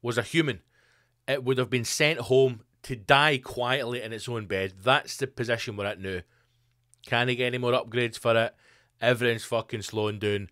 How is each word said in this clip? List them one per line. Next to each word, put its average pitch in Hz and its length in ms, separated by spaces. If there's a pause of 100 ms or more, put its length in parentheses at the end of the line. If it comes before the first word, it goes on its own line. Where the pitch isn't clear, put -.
was 120 160
a 120 40
human, 139 380 (640)
it 135 180
would 127 140
have 127 120
been 123 140
sent 151 360
home 127 400 (220)
to 131 140
die 139 420
quietly 123 640
in 110 100
its 113 160
own 117 180
bed. 95 360
That's 131 340
the 135 100
position 117 500
we're 101 100
at 101 140
now. 95 200 (840)
Can't 120 220
get 127 180
any 123 120
more 120 140
upgrades 117 460
for 117 180
it. 113 180 (460)
Everything's 117 440
fucking 113 380
slowing 107 360
down. 101 340